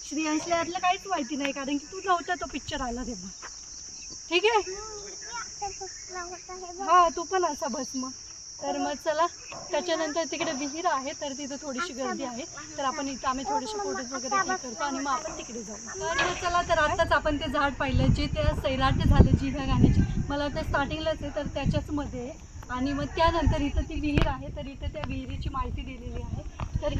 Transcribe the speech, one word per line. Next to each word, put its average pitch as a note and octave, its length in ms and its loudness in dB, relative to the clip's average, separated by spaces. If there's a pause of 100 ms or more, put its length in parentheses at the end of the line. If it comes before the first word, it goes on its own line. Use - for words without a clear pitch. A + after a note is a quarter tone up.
श्रेयांशला D#4 480 0
यातलं E4+ 220 -2
काहीच F#4 280 2
माहिती D4+ 300 -2
नाही, C#4 160 0
कारण C#4 240 -2
की C#4 160 -6
तू F#4+ 140 -8
नव्हता F4 280 2
तो E4+ 180 -4
पिक्चर D4 280 -6
आला B3 220 -4
तेव्हा. G3 280 -8 (1000)
ठीक F4+ 140 4
आहे? G#4 280 4 (2000)
हा, F4+ 340 6
तू E4+ 60 -2
पण F#4 220 2
असा D4+ 240 0
बस B3 260 -4
मग. C4 160 -6 (520)
तर C#4+ 160 -2
मग C#4 140 -2 (120)
चला, D#4+ 220 4 (440)
त्याच्यानंतर E4 640 0
तिकडे D#4+ 200 -2
विहीर C#4+ 380 -4
आहे, C#4 300 0
तर D4 120 -4
तिथं C#4 300 -8
थोडीशी D4+ 300 -4
गर्दी C#4 300 -4
आहे, B3 200 -6 (360)
तर C#4 60 -2
आपण C#4 240 -2
इथं, C4+ 200 -4
आम्ही C4 160 -2
थोडेसे G#4+ 340 -2
फोटोज F#4+ 340 -4
वगैरे D#4+ 300 0
क्लिक F#4 200 0
करतो C4 220 -6
आणि C4+ 140 -2
मग C#4 120 -2
आपण D#4 220 -2
तिकडे A#3 300 -10
जाऊ. G3+ 140 -10
तर E4 480 -2
मग F4+ 100 0
चला, F4 280 2
तर E4+ 160 4
आत्ताच D#4+ 340 4
आपण D#4 240 4
ते D4+ 160 -2
झाड C#4+ 200 2
पाहिलं, B3+ 340 4
जे C#4+ 200 6
ते D4+ 160 0
सैराट C4+ 500 4
झालं C4+ 380 10
जी C4+ 180 6
ह्या C4+ 180 -2
गाण्याची, B3 340 8 (280)
मला C#4+ 160 0
वाटतं D4+ 180 -2
स्टार्टिंगलाच D#4 600 0
आहे, C#4+ 140 -4
तर C#4+ 100 -2
त्याच्याच C#4 440 0
मध्ये C#4 300 -4
आहे. B3 100 -6 (400)
आणि B3+ 220 0
मग C#4+ 120 -2
त्यानंतर D#4+ 560 4
इथं C#4+ 220 2
ती D4 180 -4
विहीर D4 280 4
आहे, C4+ 280 -4
तर C#4+ 100 -6
इथं C#4 260 -8
त्या D4+ 160 -6
विहिरीची C4+ 440 -6
माहिती B3 280 -4
दिलेली B3 420 -8
आहे. B3 200 -6 (400)
तर D4 180 0